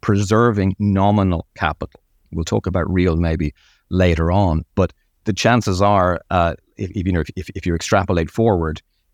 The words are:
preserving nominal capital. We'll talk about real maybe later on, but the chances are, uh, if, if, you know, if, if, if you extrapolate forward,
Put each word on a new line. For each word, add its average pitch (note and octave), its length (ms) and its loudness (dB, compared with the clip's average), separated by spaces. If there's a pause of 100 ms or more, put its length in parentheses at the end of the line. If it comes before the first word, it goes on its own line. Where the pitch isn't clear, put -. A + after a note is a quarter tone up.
preserving G#2 800 2
nominal G2 760 2
capital. - 440 -6 (320)
We'll E2 140 -6
talk G#2 220 -4
about F2 220 -2
real F2+ 280 2
maybe D#2+ 360 0 (360)
later F2 420 2
on, F2+ 320 2 (120)
but F2+ 180 0 (320)
the G#2+ 80 0
chances G#2+ 480 0
are, F#2+ 480 2
uh, E2+ 260 0 (220)
if, F#2 140 -8
if, F2+ 140 -4
you F#2+ 60 0
know, E2+ 80 0
if, D2+ 160 -4
if, F2+ 200 -10
if D#2+ 100 -8
you E2+ 100 0
extrapolate F2+ 560 0
forward, F2 500 0 (320)